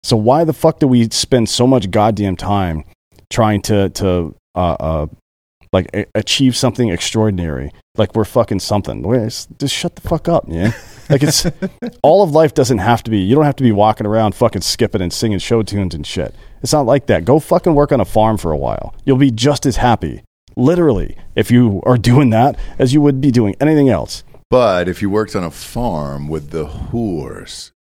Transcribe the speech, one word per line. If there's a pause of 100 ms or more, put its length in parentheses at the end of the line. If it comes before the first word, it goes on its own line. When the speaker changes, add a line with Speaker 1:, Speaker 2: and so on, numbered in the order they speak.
Speaker 1:
So
why
the
fuck
do
we
spend
so
much
goddamn
time (460)
trying
to,
to, (220)
uh, (220)
uh, (680)
like,
a-, (100)
achieve
something
extraordinary? (260)
Like
we're
fucking
something.
Wait,
s-, (120)
just
shut
the
fuck
up,
man. (340)
Like
it's, (280)
<laughs>
all
of
life
doesn't
have
to
be,
you
don't
have
to
be
walking
around
fucking
skipping
and
singing
show
tunes
and
shit. (280)
It's
not
like
that.
Go
fucking
work
on
a
farm
for
a
while. (100)
You'll
be
just
as
happy, (340)
literally, (180)
if
you
are
doing
that (200)
as
you
would
be
doing
anything
else. (260)
Speaker 2:
But
if
you
worked
on
a
farm,
would
the
whores (100)